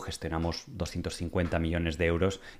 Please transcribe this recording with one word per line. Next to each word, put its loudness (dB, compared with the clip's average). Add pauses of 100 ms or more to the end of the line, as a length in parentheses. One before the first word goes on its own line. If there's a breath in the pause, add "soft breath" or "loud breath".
gestionamos -2
doscientos -4
cincuenta 0
millones 2
de 4
euros 4 (200 loud breath)